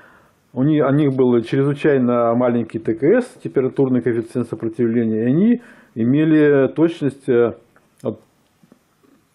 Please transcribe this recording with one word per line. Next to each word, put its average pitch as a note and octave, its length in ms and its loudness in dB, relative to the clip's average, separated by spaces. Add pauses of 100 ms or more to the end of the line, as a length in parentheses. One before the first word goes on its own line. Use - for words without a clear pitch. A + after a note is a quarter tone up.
(540)
У B2+ 100 -2
них, D3+ 220 2
у C3+ 80 0
них C#3+ 220 0
был B2 260 2
чрезвычайно B2+ 920 0
маленький A#2+ 440 -2
Т A2+ 140 -4
К A2 100 -8
С, A#3+ 220 2 (160)
температурный C3 600 -2
коэффициент A#2 460 -4
сопротивления, A2+ 760 -2
и B2 80 0
они A3+ 300 2 (340)
имели D3 800 2
точность, D#3 560 -4
э, A#2+ 240 2 (500)
от, A2+ 160 -8 (1160)